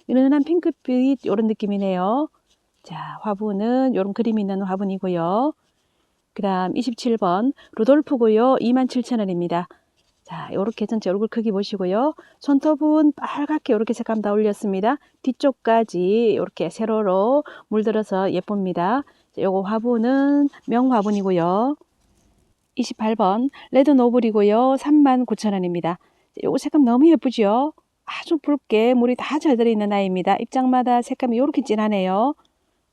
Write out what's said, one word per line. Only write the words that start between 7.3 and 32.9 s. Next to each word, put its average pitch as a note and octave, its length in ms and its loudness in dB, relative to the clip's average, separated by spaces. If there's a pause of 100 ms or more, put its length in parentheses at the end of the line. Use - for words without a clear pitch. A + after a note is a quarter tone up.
루돌프고요. A#3+ 840 4
이만 B3 280 2
칠천 B3 300 -4
원입니다. F3 500 -2 (560)
자, D#3+ 300 -14
요렇게 G#3 320 -4
전체 G#3+ 240 -4
얼굴 G3+ 180 -2
크기 A3+ 240 -4
보시고요. G3+ 600 -2 (260)
손톱은 D4+ 720 2
빨갛게 D4 600 -4
요렇게 A3 180 -2
색감 A3 300 -4
다 G#3 100 -2
올렸습니다. G#3 640 -2 (240)
뒤쪽까지 A3+ 1160 0
요렇게 F3 340 -4
세로로 A3 760 0 (240)
물들어서 G#3 640 -2
예쁩니다. F#3 680 -2 (300)
자, - 100 -8
요거 F#3+ 180 0
화분은 B3 880 0 (180)
명화분이고요. G#3 1120 0 (960)
이십팔 A3+ 420 -4
번 A3 340 0 (200)
레드 C4+ 200 4
노블이고요. A#3 880 4
삼만 C4+ 480 4
구천 G#3+ 260 -2
원입니다. F3 460 -4 (340)
자, - 100 -16
요거 - 140 0
색감 D4 280 2
너무 B3 260 6
예쁘죠? B3 640 2 (320)
아주 - 320 -4
붉게 B3+ 560 0
물이 B3 220 2
다 C4+ 220 -6
잘 D4 200 2
들어있는 G#3+ 340 0
아이입니다. G3 480 0
입장마다 B3+ 600 0
색감이 A#3+ 340 -4
요렇게 C#4+ 260 0
진하네요. G#3+ 720 0 (580)